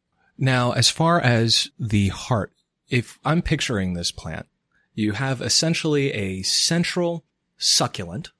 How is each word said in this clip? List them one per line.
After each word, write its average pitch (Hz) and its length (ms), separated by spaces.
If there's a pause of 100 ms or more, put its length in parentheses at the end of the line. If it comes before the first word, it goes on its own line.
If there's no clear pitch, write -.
(380)
Now, 127 360
as - 160
far 170 320
as 117 480 (100)
the 104 300
heart, 98 420 (380)
if - 340
I'm 160 180
picturing 101 520
this 87 180
plant, - 360 (460)
you 107 200
have 131 280
essentially 147 720
a 95 320
central 170 800 (340)
succulent 107 840